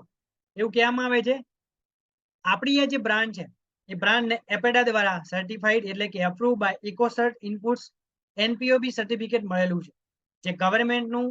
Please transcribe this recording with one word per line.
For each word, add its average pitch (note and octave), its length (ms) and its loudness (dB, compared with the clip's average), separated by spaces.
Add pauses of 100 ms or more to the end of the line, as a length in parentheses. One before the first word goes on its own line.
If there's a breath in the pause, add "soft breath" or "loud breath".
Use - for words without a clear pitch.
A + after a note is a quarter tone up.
(560)
એવું G#3+ 180 -2
કહેવામાં A#3+ 340 2
આવે B3 200 4
છે C4 80 2 (1080)
આપણી B3+ 380 2
આ C#4 100 2
જે C#4 140 -2
બ્રાન્ડ A3 320 0
છે E3+ 60 -10 (440)
એ F#3+ 140 -10
બ્રાન્ડને A3+ 340 2 (200)
એપેડા A#3+ 320 4
દ્વારા G3 420 0
સર્ટિફાઈડ G3 600 -2
એટલે G3+ 240 -4
કે F#3 140 -4
approved A3+ 340 0
by G3 100 0 (180)
Ecocert A#3 460 0 (120)
Inputs G#3+ 360 -2 (520)
એન A3 220 0
પી B3+ 160 2
ઓ B3+ 40 6
બી B3 200 -4
સર્ટિફિકેટ A3 520 -2
મળેલું F3+ 360 0
છે, - 60 -20 (520)
જે F3+ 60 -2 (100)
ગવર્મેન્ટનું A#3+ 720 2